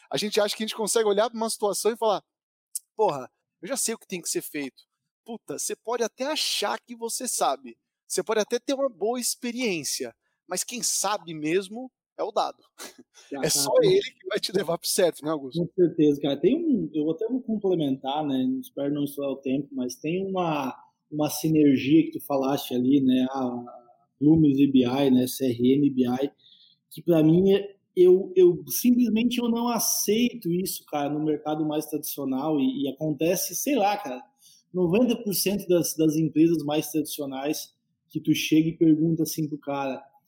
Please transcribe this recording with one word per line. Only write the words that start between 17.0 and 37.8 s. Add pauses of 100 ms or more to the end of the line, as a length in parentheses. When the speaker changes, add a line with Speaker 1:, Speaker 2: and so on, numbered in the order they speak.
Speaker 2:
até
vou
complementar,
né? (160)
Espero
não
estourar
o
tempo,
mas
tem
uma, (340)
uma
sinergia
que
tu
falaste
ali,
né?
A (540)
Plumes
e
B
I,
né?
C
R
M
e
B
I, (600)
que
pra
mim
é, (200)
eu,
eu
simplesmente
eu
não
aceito
isso,
cara,
no
mercado
mais
tradicional
e,
e
acontece,
sei
lá,
cara, (500)
noventa
por
cento
das,
das
empresas
mais
tradicionais (360)